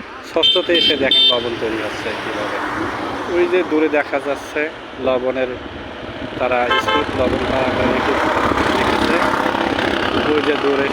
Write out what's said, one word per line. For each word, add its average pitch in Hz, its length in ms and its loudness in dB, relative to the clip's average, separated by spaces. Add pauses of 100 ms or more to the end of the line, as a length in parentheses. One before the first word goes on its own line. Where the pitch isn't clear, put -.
(300)
ষষ্ঠতে 165 500 4
এসে 160 220 4
দেখেন 127 300 4
লবণ 120 280 0
তৈরি 110 260 -2
হচ্ছে 104 220 -6 (120)
কীভাবে। 104 380 -4 (760)
ওই 175 160 4
যে 185 80 4 (100)
দূরে 156 180 4 (100)
দেখা 143 280 0
যাচ্ছে 143 340 -4 (460)
লবণের 127 440 0 (880)
তারা 123 200 2 (240)
স্তূপ, 143 260 0 (120)
লবণ 127 300 2
তারা 131 180 0 (260)
রেখেছে। - 340 0 (2000)
ওই 151 160 2
যে 147 60 2 (100)
দূরে 139 280 2